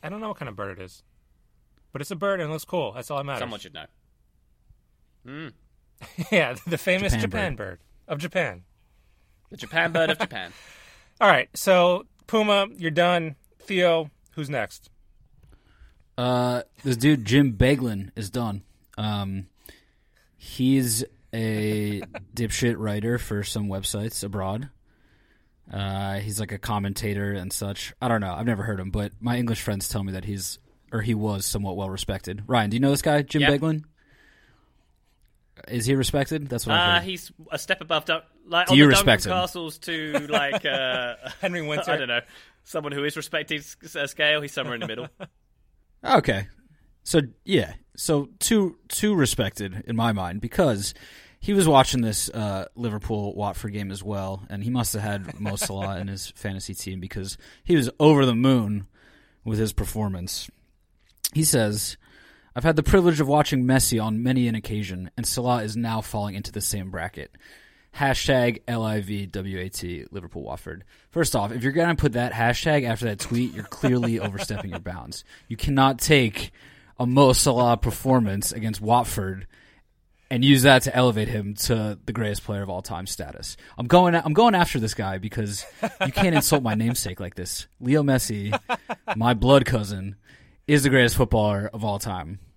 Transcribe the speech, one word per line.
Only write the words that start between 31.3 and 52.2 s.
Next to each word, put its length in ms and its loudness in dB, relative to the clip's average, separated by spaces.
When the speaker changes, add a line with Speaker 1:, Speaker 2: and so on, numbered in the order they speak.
Speaker 3:
somewhat 300 -4
well 140 -6
respected. 560 -8
Ryan, 240 2
do 60 -2
you 40 0
know 100 4
this 120 0
guy, 200 2
Jim 200 0
Speaker 2:
Yeah. 80 4
Speaker 3:
Beglin? 340 0
Is 180 -2
he 80 4
respected? 540 0
That's 180 -4
what 80 0
I've 140 4
Speaker 2:
Uh, 120 4
Speaker 3:
heard. 80 -8
Speaker 2:
he's 240 -12
a 60 -6
step 240 -4
above 240 -2
Dun-, 160 0
like, 200 2
Speaker 3:
Do 60 2
Speaker 2:
on 60 10
Speaker 3:
you 60 12
Speaker 2:
the 40 10
Speaker 3:
respect 360 6
Speaker 2:
Duncan 140 -2
Speaker 3:
him? 40 0
Speaker 2:
Castles 380 -8
to, 320 -8
like, 360 -2
uh, 520 -4
<laughs> 120 -16
Speaker 1:
Henry 220 -4
Winter. 300 -4
Speaker 2:
I 60 0
don't 100 -6
know. 140 -2
Someone 280 -6
who 120 -4
is 120 -4
respected 440 -6
s-, 240 -20
s-, 120 -14
uh, 100 -4
scale. 340 0
He's 120 -10
somewhere 220 -6
in 80 -8
the 60 -8
middle. 240 -8
Speaker 3:
<laughs> 60 -20
Okay. 440 2
So, 160 4
yeah. 300 0
So 440 -2
too, 400 2
too 260 0
respected 720 0
in 100 -4
my 160 2
mind 280 -4
because 540 0
he 120 -4
was 160 4
watching 320 6
this, 300 -2